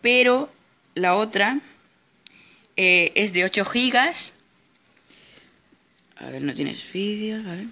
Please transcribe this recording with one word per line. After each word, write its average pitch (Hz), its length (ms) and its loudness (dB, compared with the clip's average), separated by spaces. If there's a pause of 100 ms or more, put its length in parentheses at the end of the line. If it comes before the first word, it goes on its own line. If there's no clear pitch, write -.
Pero 247 500 4 (440)
la 180 180 2
otra, 214 460 0 (1160)
eh, 180 380 4
es 202 200 0
de 180 100 2
ocho 190 220 0
gigas. 254 680 0 (1800)
A 117 100 -18
ver, 131 160 -12
no 139 140 -6
tienes - 360 -8
vídeos, 208 540 -6
¿vale? 185 260 -12